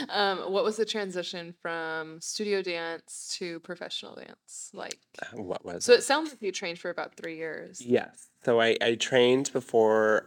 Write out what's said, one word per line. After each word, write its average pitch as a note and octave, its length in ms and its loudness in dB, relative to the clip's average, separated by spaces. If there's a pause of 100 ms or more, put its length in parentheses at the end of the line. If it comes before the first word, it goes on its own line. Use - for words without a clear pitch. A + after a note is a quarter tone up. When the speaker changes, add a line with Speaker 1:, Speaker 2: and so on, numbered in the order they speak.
Speaker 1:
Um, F#3+ 420 0
what F#3+ 120 2
was G#3+ 140 0
the A3 80 0
transition F3+ 760 -6
from D#3+ 600 -6
studio G3+ 420 -2
dance E3 760 -8
to E3+ 200 -8
professional - 560 -10
dance - 580 -16
like? - 260 -10 (220)
Speaker 2:
Uh, A2 200 -10
what - 240 -6
was F2 200 -8
Speaker 1:
So B3 80 8
Speaker 2:
it? - 60 10
Speaker 1:
it - 40 -6
sounds D4+ 280 0
like A#3+ 100 -20
you G3 100 -4
trained F3 280 -8
for F3+ 100 -8
about E3 260 -8
three E3 200 -12
years. D#3+ 460 -10
Speaker 2:
Yes. - 480 0 (160)
So A#2 160 6
I, A2+ 200 6
I A#2 140 2
trained B2+ 580 4
before A2 720 4